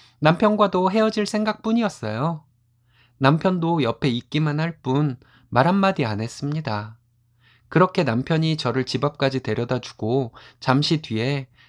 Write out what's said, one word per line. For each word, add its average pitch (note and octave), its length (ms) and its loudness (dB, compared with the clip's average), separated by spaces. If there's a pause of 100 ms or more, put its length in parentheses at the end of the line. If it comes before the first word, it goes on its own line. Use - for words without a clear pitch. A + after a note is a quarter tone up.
(200)
남편과도 F#3+ 680 2
헤어질 A3 340 0
생각뿐이었어요. G3+ 1200 -2 (720)
남편도 E3 640 2
옆에 A#2 280 0
있기만 D3+ 500 -2
할 D#3+ 220 -6
뿐 C3+ 340 0 (380)
말 B2+ 140 4
한마디 F#3+ 380 2
안 G#2+ 160 -4
했습니다. A2+ 760 -6 (720)
그렇게 F3+ 360 2
남편이 D#3 520 0
저를 B2+ 300 -2
집 B2+ 180 -4
앞까지 C3+ 360 -2
데려다 A2+ 400 -4
주고 A#2+ 520 -4 (280)
잠시 D3 420 2
뒤에 C3 440 -4 (220)